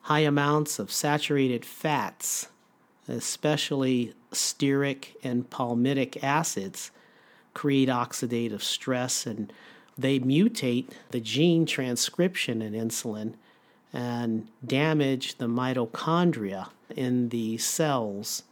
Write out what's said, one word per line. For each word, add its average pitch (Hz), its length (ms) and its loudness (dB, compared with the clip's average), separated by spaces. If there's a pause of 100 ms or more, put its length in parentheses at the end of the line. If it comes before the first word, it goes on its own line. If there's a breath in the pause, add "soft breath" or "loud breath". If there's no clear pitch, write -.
High 151 180 2
amounts 147 600 2
of 98 100 -6
saturated 143 720 0
fats, - 840 -4 (600)
especially 131 1040 0 (200)
stearic 139 880 0
and 123 260 -2
palmitic 123 720 0
acids, 135 680 0 (640 soft breath)
create 139 340 4
oxidative 120 720 -2
stress, - 640 -2
and 107 280 -6 (440 loud breath)
they 135 220 2
mutate 131 720 2 (200 loud breath)
the 123 100 -4
gene 156 440 4
transcription 127 960 -2
in 107 120 -6
insulin 113 640 -4 (580 soft breath)
and 120 560 -2 (180)
damage 139 720 2
the 123 80 -2
mitochondria 123 1200 0 (260)
in 123 360 0
the 113 260 -2
cells 113 960 -2